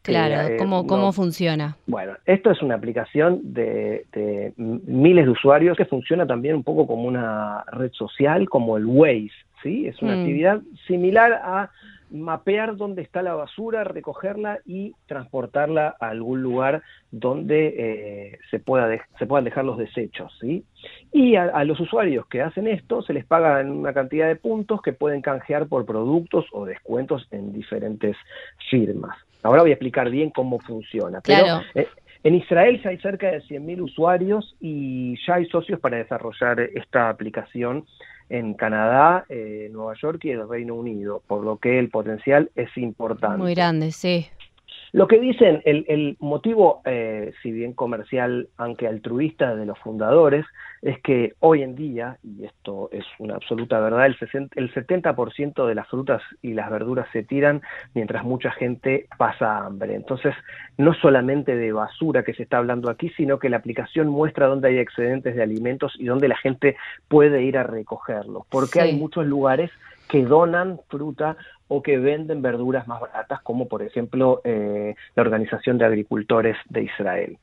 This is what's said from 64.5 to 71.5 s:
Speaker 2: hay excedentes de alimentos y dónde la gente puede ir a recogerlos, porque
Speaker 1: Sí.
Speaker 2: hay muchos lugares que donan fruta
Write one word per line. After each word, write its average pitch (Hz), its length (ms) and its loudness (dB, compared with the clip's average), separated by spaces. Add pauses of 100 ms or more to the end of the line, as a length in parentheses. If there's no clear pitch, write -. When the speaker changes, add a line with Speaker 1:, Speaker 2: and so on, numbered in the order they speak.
Speaker 2:
hay 127 100 4
excedentes 123 580 -2
de 120 60 0
alimentos 117 560 -2
y 127 80 -8
dónde 131 220 2
la 123 100 2
gente 135 380 0 (320)
puede 147 340 8
ir 135 160 0
a 123 60 0
recogerlos, 107 840 -8
porque 131 260 -2
Speaker 1:
Sí. 165 160 4
Speaker 2:
hay 147 60 2
muchos 151 300 -2
lugares 143 460 2 (380)
que 139 140 4
donan 170 560 4 (100)
fruta 151 480 -6 (320)